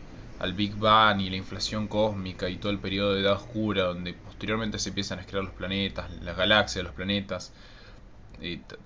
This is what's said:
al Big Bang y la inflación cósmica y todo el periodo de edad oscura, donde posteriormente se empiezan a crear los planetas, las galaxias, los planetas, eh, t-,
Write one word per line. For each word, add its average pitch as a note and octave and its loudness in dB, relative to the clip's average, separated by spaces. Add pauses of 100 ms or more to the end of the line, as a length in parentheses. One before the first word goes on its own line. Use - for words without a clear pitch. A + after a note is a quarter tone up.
(380)
al F#2 -2
Big G2+ 0
Bang G#2+ 8
y F#2+ 0
la F#2 -2
inflación G2 -4
cósmica G2 0
y F2+ -4
todo G2+ -2
el G2 0
periodo G2 0
de G2 2
edad G2 6
oscura, G2+ 0
donde F2 -2
posteriormente G#2+ -4
se G2+ -2
empiezan G2 -4
a F2+ -12
crear G2 -2
los F#2 -10
planetas, F#2 -4 (120)
las F2 -6
galaxias, G2+ 4
los F2 -10
planetas, G2 -4 (880)
eh, E2+ -6
t-, - -14